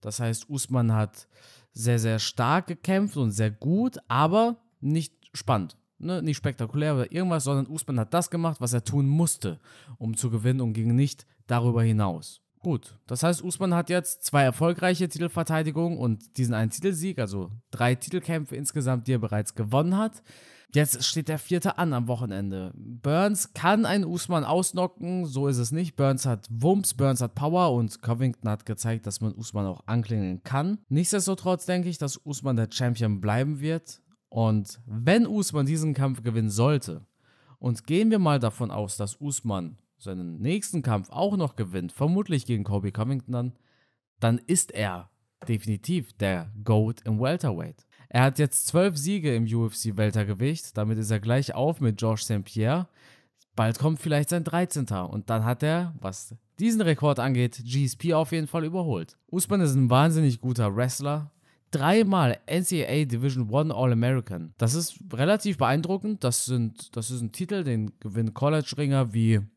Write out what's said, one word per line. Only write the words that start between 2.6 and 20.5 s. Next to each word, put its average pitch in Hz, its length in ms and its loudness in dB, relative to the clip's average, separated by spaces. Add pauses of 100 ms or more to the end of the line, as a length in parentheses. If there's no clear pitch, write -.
gekämpft 190 500 0
und 117 140 2
sehr 107 180 2
gut, 185 480 0 (100)
aber 190 480 4 (240)
nicht 151 320 0 (220)
spannend, 101 420 -2 (220)
ne? 170 240 -4
Nicht 156 160 -2
spektakulär 143 560 -2
oder 127 180 -2
irgendwas, 170 320 0
sondern 139 220 0
Usman 139 340 -4
hat 107 140 -4
das 170 160 2
gemacht, 165 320 -2
was 120 100 -2
er 120 100 0
tun 139 240 2
musste, 143 520 0 (400)
um 113 180 -4
zu 123 140 -2
gewinnen 120 320 0
und 117 100 0
ging 113 220 2
nicht 135 320 0 (200)
darüber 120 360 2
hinaus. 104 580 0 (200)
Gut, - 460 -4
das 127 160 -4
heißt, 165 220 0
Usman 180 300 0
hat 170 160 0
jetzt 180 340 -2
zwei 143 180 4
erfolgreiche 170 640 2
Titelverteidigungen 160 920 -2
und 117 400 -2
diesen 120 160 0
einen 110 160 0
Titelsieg, 180 480 -4
also 98 320 -4 (200)
drei 123 240 2
Titelkämpfe 165 640 -6
insgesamt, 131 500 -2
die 131 60 0
er 127 60 2
bereits 104 360 -2
gewonnen 143 440 2
hat. 220 240 -4 (520)